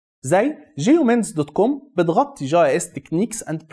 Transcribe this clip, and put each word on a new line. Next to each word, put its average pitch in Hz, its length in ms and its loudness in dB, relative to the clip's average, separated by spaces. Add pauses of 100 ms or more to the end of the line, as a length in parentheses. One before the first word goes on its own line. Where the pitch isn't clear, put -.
(220)
زي 202 340 0 (220)
جيومينز 240 540 2
دوت 151 180 -4
كوم - 480 -2
بتغطي 175 480 0
جي 143 120 0
اي 151 180 4
اس 175 140 -6
techniques - 580 -6
and 156 100 -8 (160)